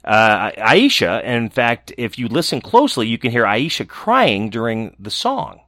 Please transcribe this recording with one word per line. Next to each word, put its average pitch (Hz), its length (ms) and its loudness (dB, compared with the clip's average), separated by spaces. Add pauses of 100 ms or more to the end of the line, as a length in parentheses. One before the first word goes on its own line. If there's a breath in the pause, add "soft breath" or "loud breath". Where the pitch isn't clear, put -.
uh, 107 460 2
Aisha. 113 720 2
In 117 260 -2
fact, 120 480 -2
if 120 220 -6
you 120 100 -4
listen 147 320 -2
closely, 220 460 2
you 113 120 -2
can 123 120 -2
hear 120 140 2
Aisha 117 420 0
crying 135 640 0
during 113 480 -4
the 104 120 -12
song. 240 580 -6